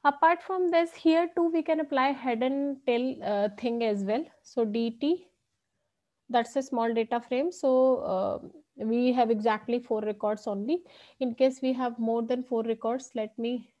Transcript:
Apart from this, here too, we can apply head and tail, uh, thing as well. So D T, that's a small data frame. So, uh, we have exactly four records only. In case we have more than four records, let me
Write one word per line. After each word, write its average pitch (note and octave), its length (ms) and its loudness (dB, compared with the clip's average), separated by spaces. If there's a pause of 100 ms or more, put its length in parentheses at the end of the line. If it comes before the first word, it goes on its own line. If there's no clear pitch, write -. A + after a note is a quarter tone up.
Apart D#4+ 380 4
from F#4 300 0
this, E4 200 2
here E4 440 2
too, E4+ 160 2
we D#4+ 100 0
can D#4+ 160 0
apply C#4 300 0
head B3 340 -2
and C#4 420 -2
tail, B3 380 0
uh, G#3 260 0 (100)
thing A#3 260 -2
as G#3 180 0
well. A3 220 -2 (180)
So - 220 -2
D A#3 260 0
T, D4 380 -2 (1000)
that's A#3 280 0
a C4+ 60 0
small A#3 300 -2
data A#3 280 -2
frame. C4+ 320 -2
So, C4 460 2
uh, F#3+ 400 -2 (360)
we A#3+ 380 0
have A#3+ 180 2
exactly A3 480 0
four A3 220 -4
records G#3+ 480 -4
only. A3 340 -4 (380)
In B3 160 -4
case C4 260 2
we C4 120 0
have B3 260 -4
more A3+ 220 0
than B3 200 -4
four A3+ 220 -4
records, A3+ 500 -4
let G#3+ 240 -6
me A#3+ 320 -6 (100)